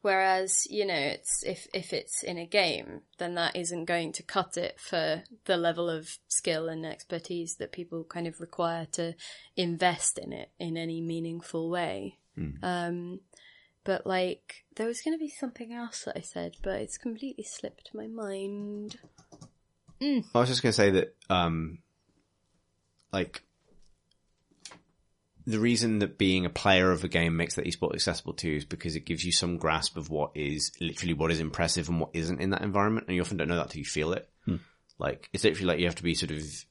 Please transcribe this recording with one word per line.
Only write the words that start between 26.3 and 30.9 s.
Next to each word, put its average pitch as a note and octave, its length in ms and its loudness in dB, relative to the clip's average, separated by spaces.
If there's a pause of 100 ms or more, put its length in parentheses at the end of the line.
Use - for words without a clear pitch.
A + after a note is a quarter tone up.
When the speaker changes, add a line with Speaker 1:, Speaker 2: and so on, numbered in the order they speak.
Speaker 2:
a F2 60 0
player F#2 400 8
of F2 140 4
a F2 40 -2
game E2 280 4
makes E2+ 180 0
that - 120 -2
esport - 280 0
accessible - 400 -2
to - 160 -4
you D2 60 0
is C#2+ 80 -4
because E2 320 -4
it - 100 -6
gives E2+ 180 -2
you F2+ 60 0
some F2 280 2
grasp D#2+ 380 2
of D2+ 140 -8
what D2 240 -2
is, D2+ 460 -2
literally E2+ 340 -2